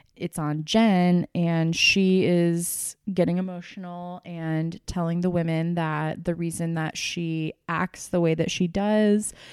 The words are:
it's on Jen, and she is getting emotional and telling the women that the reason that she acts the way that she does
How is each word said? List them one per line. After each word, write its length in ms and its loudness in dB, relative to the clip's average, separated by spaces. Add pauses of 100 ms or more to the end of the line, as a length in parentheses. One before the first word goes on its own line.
(160)
it's 240 -8
on 240 -4
Jen, 720 4
and 400 2
she 500 4
is 680 0 (180)
getting 240 2
emotional 880 -10
and 640 -4
telling 340 -2
the 80 0
women 460 0
that 480 -2
the 120 -2
reason 400 -4
that 220 -4
she 560 -4 (140)
acts 400 -6
the 140 0
way 120 2
that 180 -2
she 160 0
does 640 2 (200)